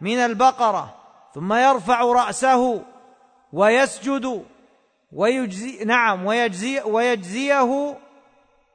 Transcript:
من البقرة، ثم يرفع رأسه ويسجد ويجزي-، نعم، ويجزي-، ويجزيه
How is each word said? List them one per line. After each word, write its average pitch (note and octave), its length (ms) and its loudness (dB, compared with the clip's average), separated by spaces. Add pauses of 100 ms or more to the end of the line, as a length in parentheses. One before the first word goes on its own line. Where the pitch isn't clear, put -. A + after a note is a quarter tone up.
من A3 180 -2
البقرة، A#3 760 0 (400)
ثم F3+ 180 -6
يرفع A#3+ 480 2
رأسه B3 840 2 (720)
ويسجد A#3+ 920 0 (680)
ويجزي-، A3 720 -4
نعم، G#3+ 420 0
ويجزي-، A#3 600 -2
ويجزيه B3 1120 0 (760)